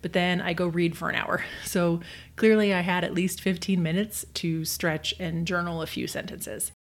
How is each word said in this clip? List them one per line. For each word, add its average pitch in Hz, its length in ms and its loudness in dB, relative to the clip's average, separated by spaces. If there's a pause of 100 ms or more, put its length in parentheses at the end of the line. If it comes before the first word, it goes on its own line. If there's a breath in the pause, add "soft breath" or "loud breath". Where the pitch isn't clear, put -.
but 170 120 -8
then 180 260 2
I 175 140 -2
go 180 140 0
read 170 280 2
for - 140 -4
an - 60 -2
hour. - 280 0 (100)
<laughs> - 120 -12
So 170 340 2 (380 loud breath)
clearly 214 360 6
I 180 60 4
had 180 240 2
at - 100 -2
least 175 280 0
fifteen 180 420 0
minutes 180 420 0 (100)
to 160 280 -2
stretch 156 560 -2
and 170 260 -2
journal 175 360 -2
a 156 40 -2
few - 220 -4
sentences. - 640 -6 (160)